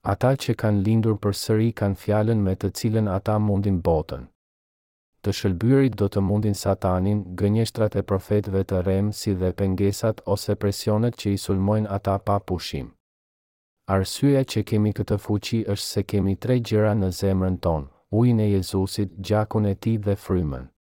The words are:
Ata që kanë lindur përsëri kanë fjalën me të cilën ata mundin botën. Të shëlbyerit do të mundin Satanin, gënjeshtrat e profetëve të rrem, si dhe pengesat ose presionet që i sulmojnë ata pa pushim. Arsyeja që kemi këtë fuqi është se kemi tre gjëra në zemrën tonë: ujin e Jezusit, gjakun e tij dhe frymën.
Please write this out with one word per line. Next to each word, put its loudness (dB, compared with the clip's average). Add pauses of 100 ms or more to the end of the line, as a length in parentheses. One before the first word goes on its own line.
Ata 2
që -4
kanë 2
lindur 2
përsëri 0
kanë -2
fjalën 0
me 2
të -4
cilën 0
ata 0
mundin 2
botën. -2 (1000)
Të 0
shëlbyerit 2
do 0
të -2
mundin 0
Satanin, 0 (140)
gënjeshtrat 0
e 0
profetëve 0
të 0
rrem, 0
si -4
dhe 0
pengesat 0
ose -2
presionet 0
që -2
i -2
sulmojnë 0
ata -2
pa -2
pushim. -6 (960)
Arsyeja 2
që -2
kemi 2
këtë -2
fuqi -2
është -4
se 0
kemi 0
tre 0
gjëra 2
në 2
zemrën 0
tonë: 0 (220)
ujin 4
e 2
Jezusit, -2
gjakun 0
e 0
tij -2
dhe 0
frymën. -2 (140)